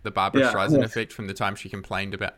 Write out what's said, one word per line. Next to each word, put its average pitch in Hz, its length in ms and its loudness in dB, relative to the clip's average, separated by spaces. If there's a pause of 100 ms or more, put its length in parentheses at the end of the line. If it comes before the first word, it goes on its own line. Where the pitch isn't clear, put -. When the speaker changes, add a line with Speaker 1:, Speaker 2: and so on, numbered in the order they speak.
Speaker 1:
the 110 80 -6
Barbra 98 320 2
Speaker 2:
Yeah, 127 100 4
Speaker 1:
Streisand 107 280 4
Speaker 2:
yeah. 123 60 4
Speaker 1:
effect 113 280 -4
from 104 140 -8
the 98 80 -6
time 101 200 -2
she - 140 -12
complained 98 460 -6
about, 101 220 -4